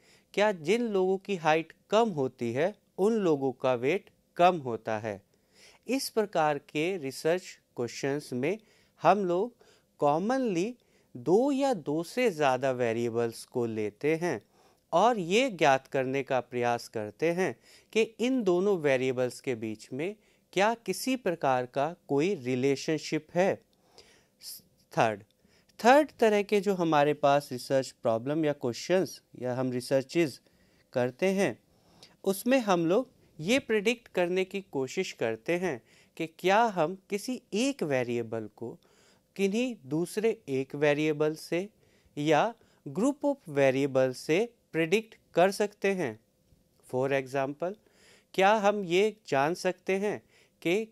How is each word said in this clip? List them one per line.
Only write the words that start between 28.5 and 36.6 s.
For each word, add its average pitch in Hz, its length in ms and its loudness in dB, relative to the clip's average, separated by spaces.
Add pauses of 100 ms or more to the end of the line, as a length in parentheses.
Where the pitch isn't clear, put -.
क्वेश्चंस 147 720 -2 (200)
या 123 120 -4
हम 131 180 -2
रिसर्चेज 135 680 -2 (520)
करते 127 340 -2
हैं, 190 320 0 (640)
उसमें 233 340 0
हम 180 280 2
लोग 226 220 2 (320)
ये 208 180 2
प्रेडिक्ट 226 500 -2
करने 185 360 0
की 196 160 -8
कोशिश 147 520 -6
करते 113 400 -4
हैं 170 300 -2 (340)
कि 165 100 -6
क्या 190 360 2